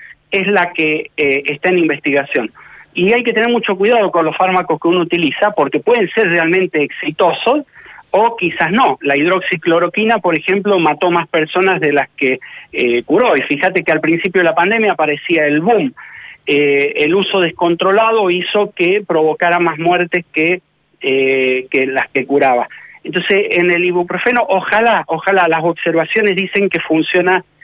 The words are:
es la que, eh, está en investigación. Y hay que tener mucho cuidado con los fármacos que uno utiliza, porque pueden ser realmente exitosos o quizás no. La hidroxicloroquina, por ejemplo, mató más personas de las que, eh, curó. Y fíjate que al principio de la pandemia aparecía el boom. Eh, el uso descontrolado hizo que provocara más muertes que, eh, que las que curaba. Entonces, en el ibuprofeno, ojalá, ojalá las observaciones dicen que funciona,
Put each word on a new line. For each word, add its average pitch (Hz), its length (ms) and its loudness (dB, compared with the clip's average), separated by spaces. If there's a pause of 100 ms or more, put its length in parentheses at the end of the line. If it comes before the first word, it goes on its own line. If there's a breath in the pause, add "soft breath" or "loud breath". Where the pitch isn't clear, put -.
(300 loud breath)
es 190 180 -2
la 175 260 0
que, 156 420 -2
eh, 139 300 0
está 151 240 -2
en 180 80 2
investigación. 143 760 -2 (400 loud breath)
Y 185 200 0
hay 240 100 2
que 226 100 -2
tener 220 160 0
mucho 233 300 0
cuidado 208 320 2
con 165 160 0
los 160 100 -4
fármacos 185 440 0
que 170 80 0
uno 180 120 2
utiliza, 170 520 0
porque 143 260 0
pueden 233 320 2
ser 220 180 0
realmente 170 540 0
exitosos - 800 0 (500 loud breath)
o 226 260 2
quizás 170 360 -2
no. 226 300 2
La 139 140 0
hidroxicloroquina, 175 1040 0
por 175 160 0
ejemplo, 190 460 0
mató 160 300 0
más 170 180 -2
personas 185 520 0
de 147 120 0
las 139 240 0
que, 131 240 -2 (320 loud breath)
eh, 120 320 0
curó. 202 320 2
Y 131 60 0
fíjate 180 420 -2
que 165 80 0
al 156 80 0
principio 170 400 0
de 180 60 2
la 160 80 2
pandemia 202 380 0
aparecía 151 540 0
el 147 140 0
boom. 175 340 0 (520 loud breath)
Eh, 143 480 2 (100)
el 160 100 0
uso 196 260 0
descontrolado 190 880 0
hizo 196 440 -2
que 190 320 0
provocara 165 540 0
más 165 180 0
muertes 175 540 0
que, 170 300 -2 (380)
eh, 131 720 0
que 131 160 0
las 131 220 -4
que 127 180 -4
curaba. 131 420 2 (360 loud breath)
Entonces, 190 480 -2
en 175 180 2
el 175 140 0
ibuprofeno, 180 640 0
ojalá, 202 580 2
ojalá 175 420 0
las 160 140 0
observaciones 170 720 0
dicen 196 320 -2
que 165 120 -2
funciona, 175 640 0 (200)